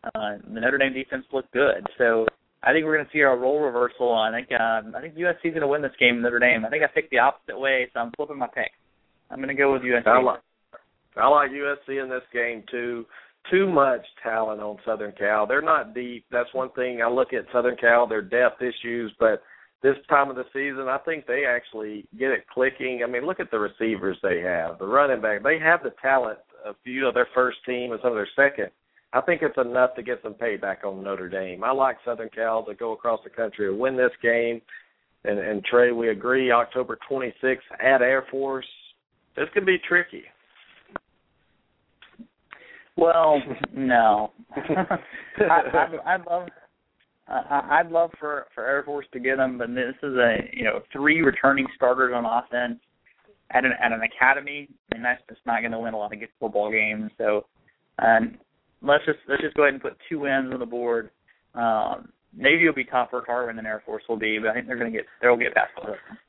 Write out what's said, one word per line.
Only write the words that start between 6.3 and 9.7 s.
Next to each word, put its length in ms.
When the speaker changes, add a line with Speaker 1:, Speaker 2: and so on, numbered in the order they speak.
Speaker 1:
Dame. 260
I 40
think 140
I 40
picked 240
the 80
opposite 400
way, 340
so 60
I'm 180
flipping 220
my 80
pick. 240
I'm 100
gonna 140
go 200